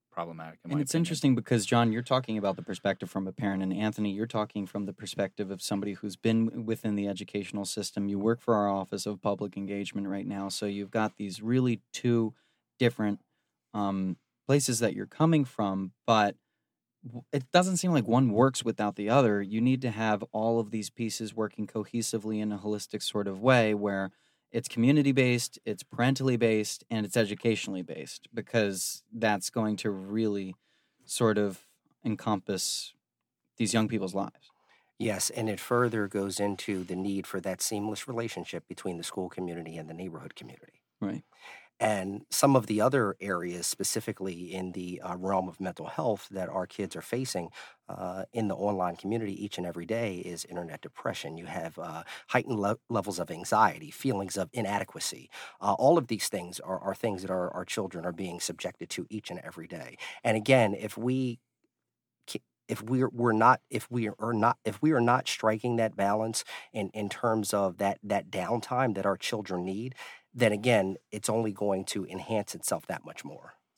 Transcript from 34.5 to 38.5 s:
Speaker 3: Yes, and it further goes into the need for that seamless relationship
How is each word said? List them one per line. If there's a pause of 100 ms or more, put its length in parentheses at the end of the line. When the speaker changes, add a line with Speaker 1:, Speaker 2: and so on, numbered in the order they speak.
Speaker 3:
Yes,
and
it
further
goes
into
the
need
for
that
seamless
relationship